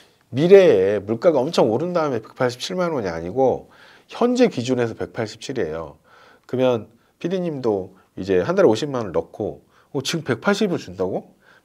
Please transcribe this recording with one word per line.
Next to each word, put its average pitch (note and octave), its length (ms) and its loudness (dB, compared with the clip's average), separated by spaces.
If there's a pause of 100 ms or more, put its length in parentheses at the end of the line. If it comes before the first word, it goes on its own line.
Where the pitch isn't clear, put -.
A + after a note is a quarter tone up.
(300)
미래에 C3 680 6
물가가 A#2 400 2
엄청 D3 320 2
오른 E3 220 -2
다음에 D3 280 -2
백팔십칠만 E3 720 -4
원이 A#2+ 160 -4
아니고 F2+ 640 -2 (360)
현재 B3 400 2
기준에서 A#2+ 460 -2
백팔십칠이에요. F2+ 1040 -8 (480)
그러면 B2 420 -2 (320)
피디님도 C#3 760 -4 (220)
이제 F#2+ 240 0
한 F3 140 -2
달에 F#3+ 120 4
오십만 B2+ 340 -2
원을 G2+ 120 -8
넣고, E2+ 500 -6 (300)
어, C#3+ 80 -4
지금 D#3+ 220 -6
백팔십을 F#3+ 540 -2
준다고? F#2+ 560 -8 (320)